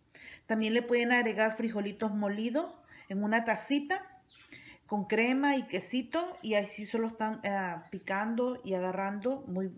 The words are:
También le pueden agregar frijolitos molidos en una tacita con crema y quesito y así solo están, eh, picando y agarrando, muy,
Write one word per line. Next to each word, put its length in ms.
También 280
le 80
pueden 300
agregar 460
frijolitos 560
molidos 600
en 140
una 200
tacita 640
con 200
crema 520
y 60
quesito 760
y 140
así 300
solo 220
están, 360
eh, 320
picando 720
y 100
agarrando, 760
muy, 300